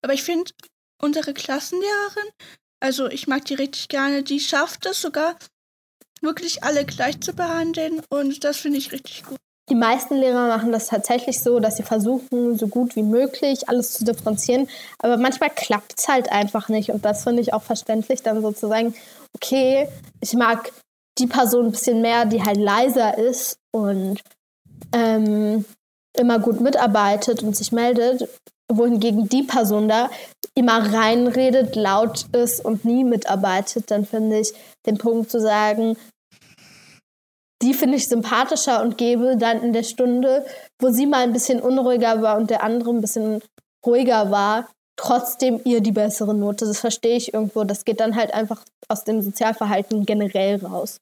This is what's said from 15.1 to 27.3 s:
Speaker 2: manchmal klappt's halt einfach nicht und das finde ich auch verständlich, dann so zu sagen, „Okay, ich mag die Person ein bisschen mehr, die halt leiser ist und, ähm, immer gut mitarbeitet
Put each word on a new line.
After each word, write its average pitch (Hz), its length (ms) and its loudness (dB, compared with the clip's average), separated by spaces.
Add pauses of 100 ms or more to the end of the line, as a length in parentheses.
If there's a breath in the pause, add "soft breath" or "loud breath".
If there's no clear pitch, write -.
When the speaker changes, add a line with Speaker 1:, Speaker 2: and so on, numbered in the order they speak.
Speaker 2:
manchmal 262 320 0
klappt's - 580 -4
halt 269 240 2
einfach 208 360 -2
nicht 214 220 -2
und 214 140 -4
das 208 200 0
finde 240 180 2
ich - 100 -2
auch 214 100 -2
verständlich, 226 600 -2
dann 220 200 0
so 214 100 0
zu 214 160 -6
sagen, 226 260 0 (420 loud breath)
„Okay, 269 520 2 (320)
ich - 120 -6
mag 226 400 0 (460)
die 247 80 0
Person 240 400 2
ein 226 60 2
bisschen 226 280 0
mehr, 233 240 2
die 214 180 0
halt 208 140 2
leiser 214 600 2
ist 240 400 -2 (140)
und, 202 480 -2 (720)
ähm, 214 720 2 (540)
immer 240 220 4
gut 226 200 0
mitarbeitet 214 840 2